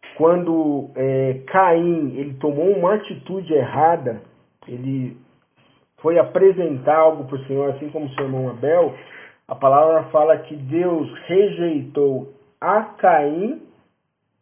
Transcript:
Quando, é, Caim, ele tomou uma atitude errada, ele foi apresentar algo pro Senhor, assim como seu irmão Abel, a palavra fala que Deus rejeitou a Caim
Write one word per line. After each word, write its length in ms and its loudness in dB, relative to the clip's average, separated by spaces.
Quando, 760 2
é, 500 -2
Caim, 720 2
ele 220 -8
tomou 320 0
uma 240 2
atitude 580 -8
errada, 680 0
ele 480 -8
foi 200 0
apresentar 800 2
algo 280 4
pro 200 -10
Senhor, 240 -2
assim 200 -8
como 200 -8
seu 160 -6
irmão 240 -4
Abel, 460 0
a 60 -10
palavra 520 4
fala 340 4
que 160 -14
Deus 520 -2
rejeitou 1040 0
a 220 2
Caim 640 2